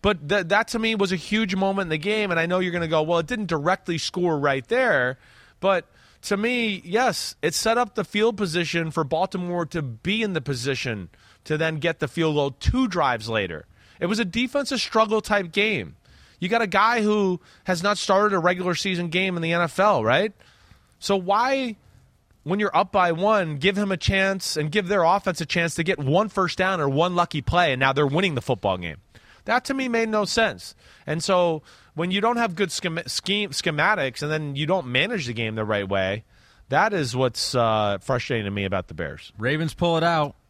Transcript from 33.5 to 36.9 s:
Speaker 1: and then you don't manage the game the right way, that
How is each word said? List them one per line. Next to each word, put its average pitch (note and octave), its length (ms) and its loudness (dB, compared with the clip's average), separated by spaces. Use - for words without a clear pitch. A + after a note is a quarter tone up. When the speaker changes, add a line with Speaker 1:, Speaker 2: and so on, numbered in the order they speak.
Speaker 1:
and D3 100 -2
then D3+ 240 -4
you D3 100 -2
don't D#3+ 220 0
manage D3+ 400 0
the A#2+ 60 -6
game A2 220 -4
the A2 100 -2
right G2+ 220 0
way, G2 360 0
that F#3+ 240 2